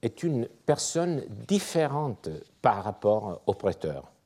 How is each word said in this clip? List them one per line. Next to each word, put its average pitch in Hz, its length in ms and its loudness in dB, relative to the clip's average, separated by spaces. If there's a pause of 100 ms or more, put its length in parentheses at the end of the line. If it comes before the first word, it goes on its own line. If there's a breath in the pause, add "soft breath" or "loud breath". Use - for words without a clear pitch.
est - 200 -4
une 139 240 0 (180)
personne 165 600 0 (240)
différente 151 800 0 (340)
par 101 220 4
rapport 104 640 0
au 101 80 2
prêteur. 78 580 -4 (140)